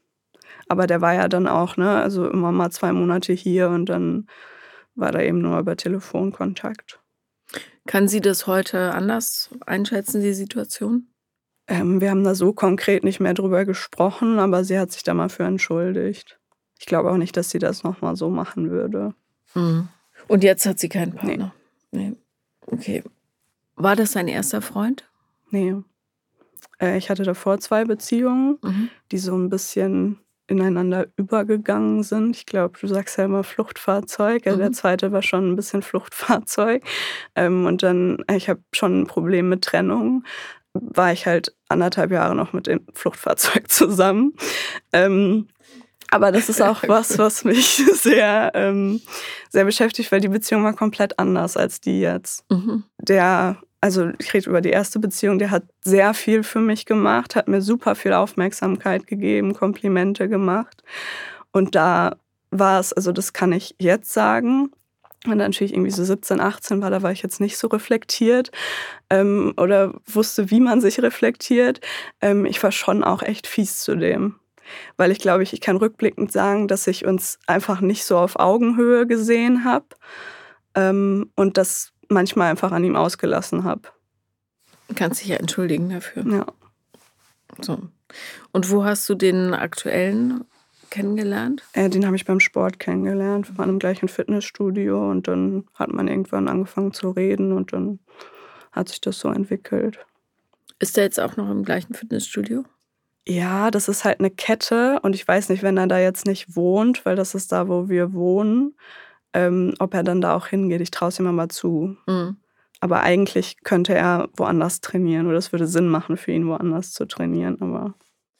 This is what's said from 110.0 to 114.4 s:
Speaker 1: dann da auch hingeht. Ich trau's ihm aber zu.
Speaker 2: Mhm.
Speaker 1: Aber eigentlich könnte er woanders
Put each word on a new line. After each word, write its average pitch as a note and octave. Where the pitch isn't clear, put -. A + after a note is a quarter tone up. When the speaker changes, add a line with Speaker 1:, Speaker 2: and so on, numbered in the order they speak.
Speaker 1:
dann F3+
da F3
auch F3+
hingeht. F#3
Ich E3+
trau's F3
ihm F#3
aber E3+
zu. E3+
Speaker 2:
Mhm. F#3
Speaker 1:
Aber F3+
eigentlich F#3
könnte F3+
er F3
woanders F3